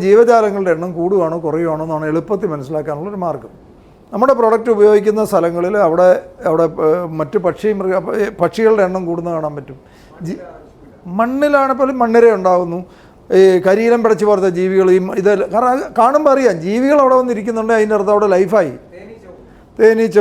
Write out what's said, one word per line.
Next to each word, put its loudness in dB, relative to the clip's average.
ജീവജാലങ്ങളുടെ 4
എണ്ണം -8
കൂടുകയാണോ -2
കുറയുകയാണോ -4
എന്നാണ് -6
എളുപ്പത്തിൽ -4
മനസ്സിലാക്കാനുള്ളൊരു -8
മാർഗ്ഗം. -8
നമ്മുടെ 2
പ്രൊഡക്റ്റ് 0
ഉപയോഗിക്കുന്ന 2
സ്ഥലങ്ങളിൽ -2
അവിടെ, 2
അവിടെ, 0
ഏഹ്, 0
മറ്റ് -4
പക്ഷി -4
മൃഗ, -4
ഏഹ്, -2
പക്ഷികളുടെ 0
എണ്ണം -6
കൂടുന്നത് -6
കാണാൻ -6
പറ്റും. -18
ജി-, -10
മണ്ണിലാണ് 0
പോലും -2
മണ്ണിര 6
ഉണ്ടാകുന്നു. 0
ഈ 8
കരിയിലം 2
പിടച്ച് 2
പോലത്തെ 2
ജീവികൾ, 2
ഈ 2
മ-, -6
ഇതെല്ലാം, 0
കാരണം 2
അത് -4
കാണുമ്പോൾ 2
അറിയാം 2
ജീവികൾ 0
അവിടെ 4
വന്നിരിക്കുന്നുണ്ട്, -4
അതിൻ്റെ 0
അർത്ഥം 0
അവിടെ 0
ലൈഫായി. 0
തേനീച്ച 2